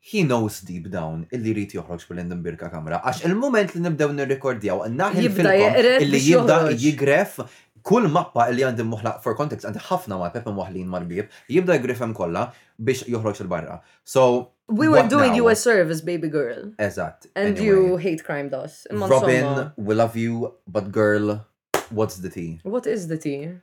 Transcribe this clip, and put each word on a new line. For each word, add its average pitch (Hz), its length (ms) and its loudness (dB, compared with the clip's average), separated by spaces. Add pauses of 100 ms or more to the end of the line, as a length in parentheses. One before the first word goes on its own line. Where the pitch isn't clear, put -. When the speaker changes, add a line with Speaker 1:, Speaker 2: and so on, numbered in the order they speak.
Speaker 1:
he 214 160 -2
knows 117 380 0
deep 87 280 -12
down 82 400 -6
illi 110 240 -4
jrid 104 240 -6
joħroġ 85 320 -10
bil-Edinburgh 87 640 -8
Kamra. 80 320 -6
Għax 131 200 -4
il-moment 214 500 0
li 170 60 -6
nibdew 156 320 0
nirrekordjaw, 127 760 -2
naħi 175 340 0
Speaker 2:
Jibda 190 300 2
Speaker 1:
il-filkom 202 240 6
Speaker 2:
jeqret 247 260 6
Speaker 1:
illi 143 140 2
Speaker 2:
biex 135 140 2
Speaker 1:
jibda 208 280 6
Speaker 2:
joħroġ. 143 260 2
Speaker 1:
jigref 147 540 2 (460)
kull 208 240 4
mappa 143 400 2
illi 123 160 0
għandi 120 240 -2
moħla, 110 320 -4
for 110 160 -2
context, 143 320 -6
għandi 151 160 -8
ħafna 175 360 -4
ma' 87 120 -4
pepe 117 200 -8
moħlin 92 360 -8
mal-bib, 90 400 -6 (200)
jibda 175 280 2
jigref 123 240 -2
hemm 113 160 -4
kollha 87 300 -4 (340)
biex 127 240 -2
joħroġ 110 400 -4
il-barra. 85 340 -8 (240)
So, 123 480 2 (160)
Speaker 2:
We 226 220 2
were 302 140 8
Speaker 1:
what 220 80 2
Speaker 2:
doing 277 220 4
Speaker 1:
now? 220 40 2
Speaker 2:
you 233 120 4
a 220 80 6
service, 175 440 2
baby 165 280 -4
girl. 143 500 -4
Speaker 1:
Eżatt. 98 480 -6 (100)
Speaker 2:
And 202 120 0 (100)
Speaker 1:
Anyway. 208 80 0
Speaker 2:
you 185 320 6
hate 160 260 -4
crimed 143 300 -6
us. - 360 -12
Imma 202 180 -4
Speaker 1:
Robin, 131 360 4
Speaker 2:
insomma. 139 320 -2
Speaker 1:
we 107 180 0
love 113 220 2
you, 117 380 -4 (120)
but 98 240 -6
girl, 104 540 2 (460)
what's 107 260 -2
the 92 140 -10
tea? 82 320 -10
Speaker 2:
What 240 240 -6
is 190 220 -4
the 160 100 -6
tea? 147 320 -8 (120)